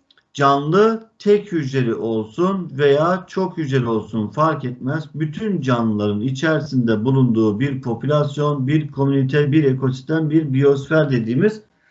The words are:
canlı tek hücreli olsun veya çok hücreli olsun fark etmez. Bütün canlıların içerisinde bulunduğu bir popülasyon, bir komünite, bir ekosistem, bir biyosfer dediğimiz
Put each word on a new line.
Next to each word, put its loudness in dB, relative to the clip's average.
canlı 2
tek 2
hücreli -2
olsun -2
veya 2
çok -4
hücreli 0
olsun -2
fark -2
etmez. -6
Bütün -4
canlıların 0
içerisinde -2
bulunduğu 2
bir -4
popülasyon, -2
bir 0
komünite, 0
bir 4
ekosistem, 0
bir 0
biyosfer 2
dediğimiz 0